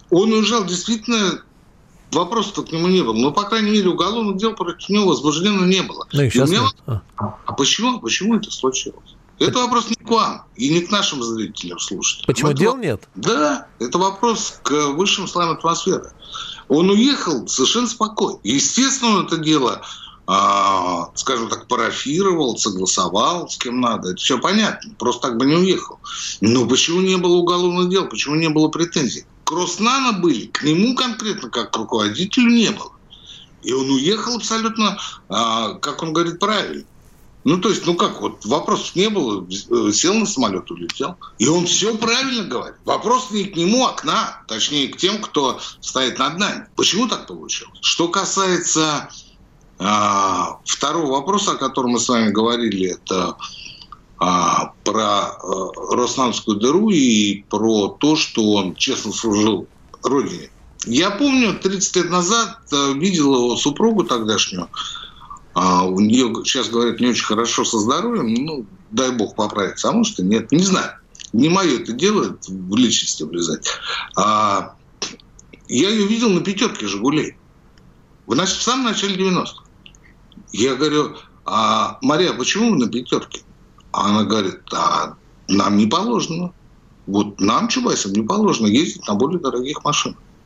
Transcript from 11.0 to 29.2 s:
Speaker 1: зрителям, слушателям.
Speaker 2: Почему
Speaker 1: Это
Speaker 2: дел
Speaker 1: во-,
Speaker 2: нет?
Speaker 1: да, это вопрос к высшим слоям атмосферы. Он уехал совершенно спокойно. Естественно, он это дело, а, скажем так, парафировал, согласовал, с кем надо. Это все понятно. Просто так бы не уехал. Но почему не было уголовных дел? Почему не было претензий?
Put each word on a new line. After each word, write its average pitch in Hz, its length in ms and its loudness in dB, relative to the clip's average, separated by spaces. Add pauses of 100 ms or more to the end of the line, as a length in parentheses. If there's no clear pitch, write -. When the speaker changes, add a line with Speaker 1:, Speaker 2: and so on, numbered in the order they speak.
Speaker 1:
зрителям, 107 580 -6
слушателям. - 480 -6
Speaker 2:
Почему 147 240 2
Speaker 1:
Это 135 80 0
Speaker 2:
дел 220 140 4
Speaker 1:
во-, 269 60 -10
Speaker 2:
нет? 147 240 -2 (120)
Speaker 1:
да, 147 520 0 (120)
это 120 180 -2
вопрос 196 680 0
к - 80 -4 (220)
высшим 185 340 -2
слоям 170 240 -2
атмосферы. 165 600 -2 (580)
Он 175 200 4
уехал 202 580 2
совершенно 226 400 0
спокойно. - 560 -2
Естественно, 233 760 0
он 165 80 0
это 175 120 -4
дело, 151 440 0 (440)
а, 95 920 2
скажем 117 340 -2
так, - 180 -8
парафировал, 143 920 0
согласовал, 110 920 0
с - 80 -8
кем 127 240 -4
надо. 104 300 -2
Это 90 100 -8
все - 180 0
понятно. 196 580 0
Просто 123 300 -2
так 117 100 -2
бы 131 80 2
не 147 100 4
уехал. 175 440 2 (400)
Но 113 260 4
почему 156 360 2
не 185 160 2
было 180 180 2
уголовных 180 540 2
дел? 180 180 0
Почему 135 280 -4
не 165 140 2
было 156 200 4
претензий? 151 560 -2 (180)